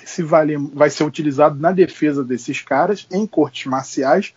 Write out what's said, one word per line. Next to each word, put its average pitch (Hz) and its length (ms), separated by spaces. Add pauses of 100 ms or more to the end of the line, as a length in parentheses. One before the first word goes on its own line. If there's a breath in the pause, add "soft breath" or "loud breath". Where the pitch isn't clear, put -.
se - 180
valer, 151 360
vai 143 320
ser 156 140
utilizado 151 540
na 165 140
defesa 151 500
desses 127 380
caras 180 500
em 202 160
cortes - 380
marciais 135 720